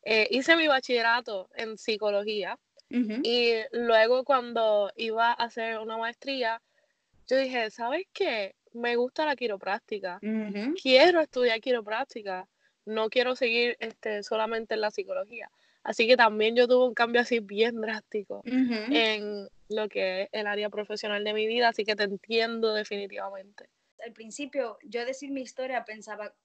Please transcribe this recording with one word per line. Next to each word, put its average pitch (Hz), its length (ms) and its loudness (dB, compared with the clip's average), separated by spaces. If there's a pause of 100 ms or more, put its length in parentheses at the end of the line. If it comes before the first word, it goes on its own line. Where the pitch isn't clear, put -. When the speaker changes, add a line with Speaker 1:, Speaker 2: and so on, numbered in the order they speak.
Speaker 1:
eh, 214 260 2
hice 269 260 4
mi 320 120 2
bachillerato 233 880 0
en 220 240 -8
psicología 208 800 -2 (320)
Speaker 2:
Ujú. 233 320 -2
Speaker 1:
y 233 320 2 (160)
luego 233 520 4
cuando 233 720 2
iba 226 340 0
a 233 40 0
hacer 226 460 -4
una 220 180 -8
maestría, 233 640 -4 (680)
yo 262 100 2
dije, 254 340 0
"¿Sabes 262 420 -4
qué? 220 420 -2 (180)
Me 240 240 -2
gusta 262 280 0
la 294 100 0
quiropráctica. 196 840 -6
Speaker 2:
Ujú. 214 600 -4
Speaker 1:
Quiero 311 400 8
estudiar 247 380 2
quiropráctica. 214 880 -4 (380)
No 220 240 -2
quiero 254 260 2
seguir, 240 440 2
este, 214 440 -6
solamente 226 520 -2
en 220 60 -2
la 214 100 0
psicología". 196 580 -8 (340)
Así 226 220 2
que 247 100 8
también 220 400 4
yo 240 120 6
tuve 254 180 6
un 240 80 0
cambio 240 280 2
así 233 180 0
bien 220 420 -2
drástico 214 640 -8
Speaker 2:
Ujú. 240 480 0
Speaker 1:
en 208 540 0 (220)
lo 214 200 -2
que 190 340 -2
es 208 100 -8
el 208 140 -4
área 208 220 -2
profesional 208 540 -6
de 214 100 -2
mi 220 140 0
vida, 233 220 4
así 226 160 -2
que 208 100 0
te 208 80 2
entiendo 226 680 0
definitivamente. 202 960 -8 (360)
Speaker 2:
Al 240 60 -14
principio, 226 720 -6
yo 240 220 -6
decir 269 260 -8
mi 269 100 -4
historia 254 440 -6
pensaba 208 480 -12 (120)